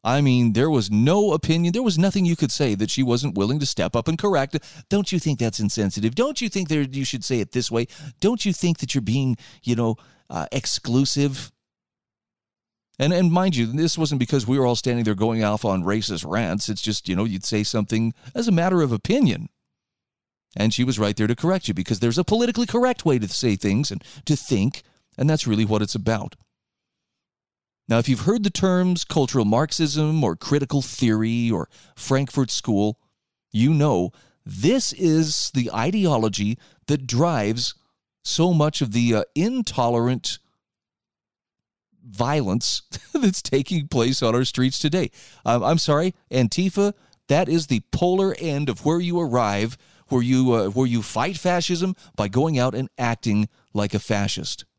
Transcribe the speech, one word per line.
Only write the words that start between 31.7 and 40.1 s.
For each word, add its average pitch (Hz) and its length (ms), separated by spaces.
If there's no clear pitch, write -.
Frankfurt 135 540
School, 107 480
you 123 220
know 139 380
this 143 480
is 160 640
the 123 180
ideology 117 840
that 139 200
drives 120 680
so 175 300
much 151 300
of 113 100
the, 117 220
uh, 104 100
intolerant 127 1040